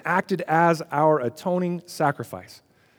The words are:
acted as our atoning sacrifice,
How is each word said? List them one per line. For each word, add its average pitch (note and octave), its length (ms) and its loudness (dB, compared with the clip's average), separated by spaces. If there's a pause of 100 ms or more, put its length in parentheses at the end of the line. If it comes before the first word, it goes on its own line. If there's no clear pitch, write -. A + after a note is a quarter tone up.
acted F3+ 380 -2
as E3 400 2 (100)
our D3+ 280 4
atoning F3+ 680 -4
sacrifice, B2 760 -4 (380)